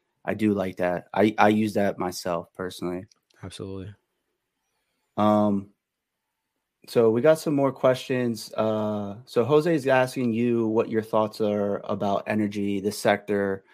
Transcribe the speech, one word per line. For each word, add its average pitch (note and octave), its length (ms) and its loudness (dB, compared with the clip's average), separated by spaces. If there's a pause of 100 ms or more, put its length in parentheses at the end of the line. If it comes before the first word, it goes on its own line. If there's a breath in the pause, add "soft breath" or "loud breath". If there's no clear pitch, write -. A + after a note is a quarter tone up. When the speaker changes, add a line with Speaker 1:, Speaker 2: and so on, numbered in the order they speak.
(260)
Speaker 1:
I G2+ 80 -4
do G#2+ 200 2
like F#2+ 240 -4
that. F2+ 360 -2
I, G#2+ 240 2
I G#2 120 6
use G#2+ 260 0
that G2+ 240 0
myself F2 560 -4
personally. F2+ 500 -8 (380)
Speaker 2:
Absolutely. F#2+ 500 -12 (1200)
Speaker 1:
Um, G#2 520 2 (1160)
so A2+ 240 4
we A#2 100 2
got D#3 160 6
some D#3 160 -4
more C#3 180 2
questions. B2+ 800 -2
Uh, G#2+ 720 -2
so E3 200 0
Jose D3+ 280 2
is C#3 140 -2
asking B2+ 460 2
you A#2 340 0
what A2 220 0
your A2 140 0
thoughts G#2+ 380 -2
are G#2 420 0
about G2+ 420 -2
energy, G2+ 540 -2
the G2+ 120 -2
sector, G2+ 720 -2 (100)